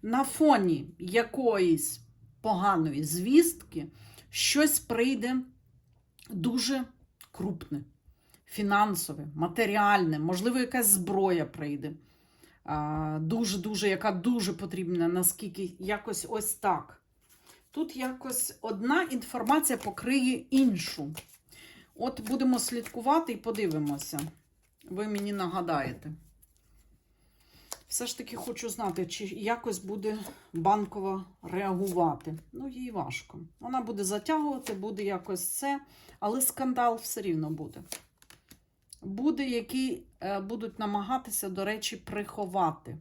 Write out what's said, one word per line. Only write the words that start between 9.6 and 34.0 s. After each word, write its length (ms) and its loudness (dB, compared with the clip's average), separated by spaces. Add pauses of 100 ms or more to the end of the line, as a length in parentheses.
можливо, 400 0
якась 280 2
зброя 600 4
прийде. 460 -6 (720)
А, 560 -2
дуже-дуже, 680 0
яка 240 2
дуже 400 0
потрібна, 560 -2
наскільки 680 -2
якось 500 -4
ось 260 -4
так. 480 -2 (680)
Тут 260 -4
якось 640 -4
одна 420 2
інформація 760 0
покриє 540 0 (180)
іншу. 640 2 (800)
От 260 -4
будемо 380 2
слідкувати 720 2
і 40 -4
подивимося, 840 -2 (720)
ви 180 -4
мені 240 -2
нагадаєте. 800 -4 (1800)
Все 180 -4
ж 120 -8
таки 180 -10
хочу 320 -6
знати, 380 -2
чи 180 -8
якось 540 -2
буде 400 -4 (340)
Банкова 720 0 (180)
реагувати. 960 0 (140)
Ну, 160 -10
їй 220 -8
важко. 480 -8 (220)
Вона 200 -4
буде 240 -4